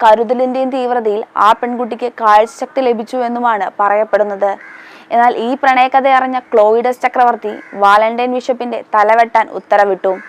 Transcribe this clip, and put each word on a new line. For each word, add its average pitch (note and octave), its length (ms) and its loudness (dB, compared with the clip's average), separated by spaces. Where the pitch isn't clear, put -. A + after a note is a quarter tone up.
കരുതലിൻ്റെയും B3 720 2
തീവ്രതയിൽ A#3+ 480 -4
ആ - 20 6
പെൺകുട്ടിക്ക് A#3+ 500 -6
കാഴ്ചശക്തി A3 680 0
ലഭിച്ചു A#3 400 -4
എന്നുമാണ് A#3 400 -2
പറയപ്പെടുന്നത്. G3+ 680 0
എന്നാൽ A#3 200 4
ഈ A#3+ 60 -4
പ്രണയകഥ C4 560 2
അറിഞ്ഞ C4 220 -2
ക്ലോഡിയസ് A#3 540 2
ചക്രവർത്തി A#3+ 480 0
വാലന്റൈൻ A3+ 560 2
ബിഷപ്പിൻ്റെ A#3+ 420 -6
തലവെട്ടാൻ A3+ 500 2
ഉത്തരവിട്ടു. G3 520 0